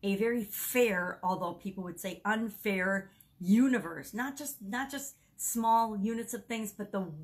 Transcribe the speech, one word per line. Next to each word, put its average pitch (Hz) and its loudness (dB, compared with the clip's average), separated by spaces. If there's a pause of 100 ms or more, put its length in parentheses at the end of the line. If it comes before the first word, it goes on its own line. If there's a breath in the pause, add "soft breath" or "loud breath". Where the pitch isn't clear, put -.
a 202 0
very 226 0
fair, 190 2
although 175 -2
people 190 -8
would 175 -8
say 180 -8
unfair, 196 0 (260 loud breath)
universe. 202 4
Not 262 -4
just, 285 -10
not 240 -6
just - -8 (200 soft breath)
small 226 2
units 226 -2
of 208 -8
things, 220 -4
but 202 -8
the 190 -2 (120)